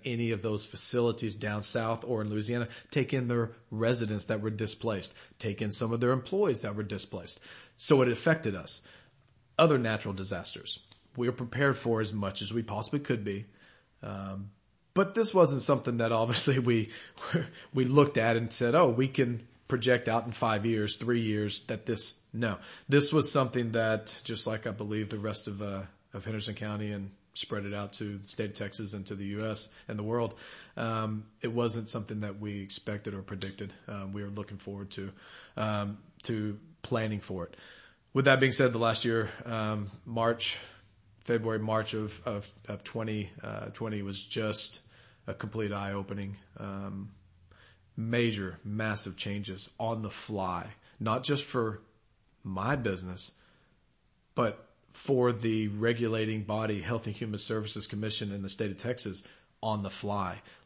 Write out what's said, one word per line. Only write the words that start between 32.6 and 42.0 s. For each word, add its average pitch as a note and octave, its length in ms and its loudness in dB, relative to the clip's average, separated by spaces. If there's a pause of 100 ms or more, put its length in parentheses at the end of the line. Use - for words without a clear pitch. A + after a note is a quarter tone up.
expected G#2 520 -6
or G2 80 -6
predicted. G2 520 -8 (140)
Um, G2 240 -8
we G2+ 120 -6
were G2+ 60 -8
looking G2+ 280 -8
forward G2 340 -10
to, G2 200 -8 (440)
um, G#2 440 -2 (240)
to G#2+ 340 -2 (240)
planning A2 380 0
for F#2 260 -6
it. - 100 -20 (580)
With C3 120 4
that C3+ 140 10
being C3 140 6
said, B2+ 200 6
the A#2 60 0
last A2+ 260 4
year, A2+ 240 2 (160)
um, G#2+ 460 -2 (140)
March, A#2 520 0 (680)
February, A2 340 2
March A2 340 0
of, G#2+ 320 -4